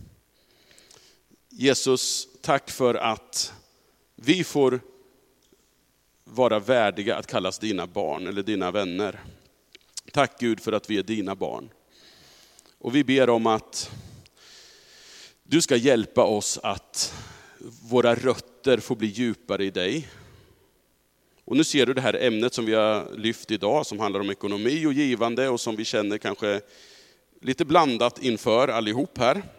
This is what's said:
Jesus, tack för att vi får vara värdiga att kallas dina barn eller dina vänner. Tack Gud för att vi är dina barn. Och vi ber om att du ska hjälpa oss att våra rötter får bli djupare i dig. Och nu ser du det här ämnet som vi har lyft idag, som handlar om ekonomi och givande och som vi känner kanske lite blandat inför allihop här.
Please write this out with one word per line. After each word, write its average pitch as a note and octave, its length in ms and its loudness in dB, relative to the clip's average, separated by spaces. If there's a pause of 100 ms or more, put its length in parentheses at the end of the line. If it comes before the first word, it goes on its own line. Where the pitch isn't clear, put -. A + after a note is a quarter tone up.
(1500)
Jesus, C3 800 0 (120)
tack C#3 300 -2
för A#2+ 240 2
att - 580 -4 (640)
vi E3 280 0
får B2+ 360 2 (1400)
vara A2+ 340 2
värdiga G#2 580 0
att F#2+ 100 -10
kallas G2 320 -2
dina G2 280 -4
barn F2 400 -6
eller G2+ 160 -6
dina F#2+ 280 -4
vänner. F#2 500 -4 (920)
Tack - 280 -2
Gud A#2 200 0
för A2 120 -4
att G#2 180 -2
vi G#2 80 0
är G2 40 0
dina G2 320 -6
barn. C#2 360 -8 (1080)
Och A#2 160 -4
vi D3 100 4
ber C3 260 4
om A2+ 160 2
att - 440 -2 (1500)
du D#3 180 2
ska C#3+ 160 4
hjälpa A#2+ 480 4
oss G#2 380 0
att - 520 -6 (680)
våra A#2 320 4
rötter A#2+ 640 0
får A#2+ 180 -4
bli A2+ 120 -2
djupare G2+ 560 -4
i G2 60 -2
dig. G2 380 -2 (1400)
Och A#2 60 -2
nu D#3 80 6
ser C3+ 220 4
du B2+ 80 0
det B2+ 60 0
här A2+ 140 2
ämnet A#2 400 2
som A#2+ 100 -4
vi A2 100 2
har G#2+ 420 2
lyft A2+ 340 -6
idag, A2 360 0
som G#2 120 -8
handlar G2+ 220 -2
om G2+ 100 -2
ekonomi G#2 560 -2
och D3 60 2
givande B2+ 560 0
och A#2+ 120 -2
som A2+ 160 -4
vi A2 80 -6
känner G#2+ 340 -2
kanske G2+ 420 -2 (800)
lite E3+ 240 -2
blandat C3+ 540 2
inför A#2+ 500 0
allihop A2+ 500 -2
här. C3+ 240 2 (160)